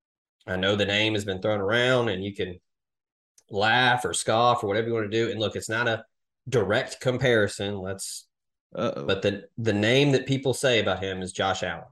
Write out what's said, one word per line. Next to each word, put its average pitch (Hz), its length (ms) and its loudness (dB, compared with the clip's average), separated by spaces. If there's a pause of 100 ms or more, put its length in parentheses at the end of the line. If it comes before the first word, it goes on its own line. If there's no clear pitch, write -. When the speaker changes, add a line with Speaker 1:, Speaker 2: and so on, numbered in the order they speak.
(460)
Speaker 1:
I 95 120 -4
know 98 180 2
the 101 100 2
name 107 280 2
has 104 120 -2
been 95 160 -4
thrown 107 180 0
around, 120 500 2
and 92 140 -4
you 101 120 -8
can 90 240 -6 (920)
laugh 120 560 2
or 85 80 -4
scoff 120 500 2
or 107 40 -2
whatever 110 200 0
you 117 60 -2
wanna 107 160 -2
do. 113 220 0
And 104 80 -6
look, 104 160 -2
it's 95 140 -8
not 117 180 0
a 110 180 -2 (420)
direct 110 520 0
comparison. 110 800 0
Let's 95 480 -10 (480)
Speaker 2:
Uh-oh. 73 300 -4
Speaker 1:
but 95 180 0
the, 101 240 -2 (100)
the 110 160 0
name 123 380 4
that - 160 0
people 135 260 0
say 120 260 2
about 95 240 0
him 95 200 -6
is 92 80 -8
Josh 95 320 -2
Allen. 85 280 -6